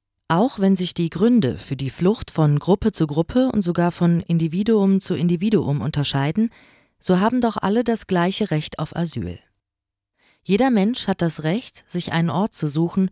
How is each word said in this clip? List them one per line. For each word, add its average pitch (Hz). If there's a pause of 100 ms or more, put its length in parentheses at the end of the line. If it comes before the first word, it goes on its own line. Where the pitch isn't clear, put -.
(280)
Auch 190
wenn 196
sich 175
die 170
Gründe 196
für -
die 131
Flucht -
von 147
Gruppe 202
zu 160
Gruppe 170
und 214
sogar 175
von 170
Individuum 190
zu -
Individuum 170
unterscheiden, 143 (500)
so 185
haben 247
doch 233
alle 220
das 233
gleiche 185
Recht -
auf 156
Asyl. 113 (1040)
Jeder 220
Mensch 220
hat 196
das 160
Recht, 180
sich -
einen 165
Ort 185
zu 156
suchen, 165